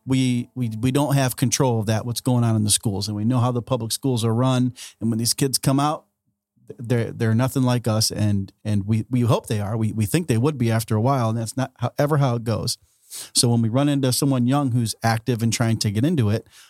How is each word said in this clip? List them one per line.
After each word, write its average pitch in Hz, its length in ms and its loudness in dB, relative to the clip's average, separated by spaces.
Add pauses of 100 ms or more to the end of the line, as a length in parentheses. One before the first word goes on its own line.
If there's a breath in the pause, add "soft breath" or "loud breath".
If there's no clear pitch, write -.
we, 127 500 0
we, 123 140 -2 (120)
we 127 100 2
don't 143 240 2
have 131 220 0
control 123 420 2
of 104 60 -2
that, 110 200 0
what's 120 140 -6
going 123 240 2
on 113 120 2
in 107 100 2
the 104 60 0
schools. 101 360 -2
And 104 80 -6
we 104 80 -4
know 123 160 2
how 123 120 2
the 120 100 -2
public 120 320 -4
schools 123 320 -2
are 113 80 0
run. 127 400 2 (260 loud breath)
And 113 120 -2
when 110 80 -2
these 117 140 -2
kids 135 260 0
come 139 200 2
out, 151 260 0 (720)
they're, 117 340 -2
they're 113 240 0
nothing 131 280 0
like 123 240 0
us. 110 240 0
And, 101 400 -2 (140)
and 104 200 0
we, 110 240 0
we 123 120 2
hope 131 260 2
they 104 140 -2
are. 104 160 -4
We, 110 160 -2
we 107 120 0
think 165 220 0
they 113 100 2
would 143 200 0
be 120 140 0
after 110 240 0
a 107 60 2
while, 127 280 0
and 117 80 -2
that's 113 180 -6
not 131 220 -4
how, 123 200 -4
ever 147 200 2
how 135 180 2
it 117 80 -6
goes. 110 340 -4 (560 loud breath)
So - 140 2
when 117 140 4
we 113 80 0
run 135 180 2
into 135 240 2
someone 131 340 0
young 135 280 0
who's 117 280 -2
active 113 400 0
and 113 120 0
trying 113 240 0
to 107 140 -2
get 110 120 0
into 143 260 2
it, 110 160 -2 (240 loud breath)